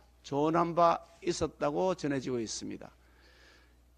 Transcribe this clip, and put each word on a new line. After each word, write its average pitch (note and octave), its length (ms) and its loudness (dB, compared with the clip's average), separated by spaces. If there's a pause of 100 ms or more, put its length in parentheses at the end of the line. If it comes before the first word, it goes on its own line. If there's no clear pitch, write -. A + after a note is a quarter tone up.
(220)
조언한 D#3+ 520 0
바 E3+ 260 4 (240)
있었다고 E3+ 680 0
전해지고 C3+ 460 -2
있습니다. G2+ 500 -8 (1080)